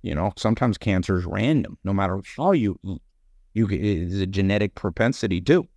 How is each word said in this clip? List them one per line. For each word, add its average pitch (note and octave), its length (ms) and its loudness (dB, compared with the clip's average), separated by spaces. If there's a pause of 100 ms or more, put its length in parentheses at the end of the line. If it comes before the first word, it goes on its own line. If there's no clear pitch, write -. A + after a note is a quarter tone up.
You E2 100 -4
know, F2 240 0
sometimes A2+ 400 0
cancer F#2 400 0
is F2+ 80 -2
random. A2+ 580 -2
No F#2+ 80 -2
matter G2 300 -2 (160)
how E3+ 140 2
you, A2+ 280 2 (720)
you, A2 140 2
it's F#2 460 0
a F#2+ 140 0
genetic G2 480 0
propensity G2 680 -2
too. D#3 360 4